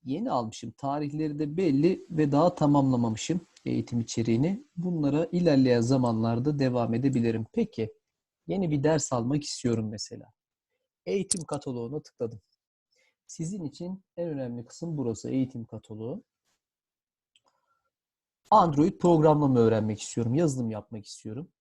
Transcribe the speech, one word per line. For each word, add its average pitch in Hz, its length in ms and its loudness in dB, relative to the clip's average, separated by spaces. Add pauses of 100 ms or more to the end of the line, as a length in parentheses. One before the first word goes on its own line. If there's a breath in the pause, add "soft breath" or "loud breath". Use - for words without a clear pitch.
Yeni 165 260 -6
almışım. 117 400 -6
Tarihleri 147 680 -6
de 151 180 -4
belli 170 540 2
ve 151 220 0
daha 170 220 4
tamamlamamışım 135 920 2 (180)
eğitim 120 360 -2
içeriğini. 120 640 0 (120)
Bunlara 165 560 -2
ilerleyen 135 480 4
zamanlarda 120 800 2
devam 123 360 0
edebilirim. 117 580 0
Peki, 117 400 -4 (540)
yeni 180 240 -2
bir 143 140 0
ders 156 280 0
almak 131 320 -2
istiyorum 113 440 -2
mesela. - 440 -12 (760)
Eğitim 185 380 -2
kataloğuna 135 580 -8
tıkladım. 113 380 -10 (840)
Sizin 170 380 -10
için 180 380 -12 (140)
en 170 120 -6
önemli 123 360 -8
kısım 165 320 -10
burası, 120 340 -4
eğitim 127 340 -2
kataloğu. 113 580 -12 (2250)
Android 170 480 4
programlama 151 600 6
öğrenmek 107 420 2
istiyorum, 117 340 -4
yazılım 135 360 0
yapmak 107 360 -12
istiyorum. 120 420 -14 (120)